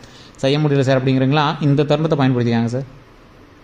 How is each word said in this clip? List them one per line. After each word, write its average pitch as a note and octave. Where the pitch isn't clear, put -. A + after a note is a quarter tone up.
"செய்ய C3+
முடியல C#3+
சார்" C3
அப்படிங்கிறீங்களா? C3+
இந்த C#3+
தருணத்தை D3+
பயன்படுத்திக்காங்க A#2+
சார். B2